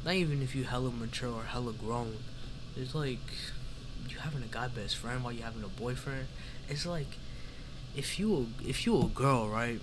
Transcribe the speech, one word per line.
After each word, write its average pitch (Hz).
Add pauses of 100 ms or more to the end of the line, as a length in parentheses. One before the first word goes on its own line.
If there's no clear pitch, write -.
Not 170
even 151
if 127
you 131
hella 123
mature 120
or 113
hella 120
grown. 113 (580)
It's 127
like, 139 (880)
you 135
having 147
a 113
guy 117
best 117
friend 123
while 120
you 117
having 113
a 98
boyfriend. 123 (400)
It's 143
like, 170 (880)
if -
you 208
a, 123
if -
you 226
a -
girl, 131
right? 113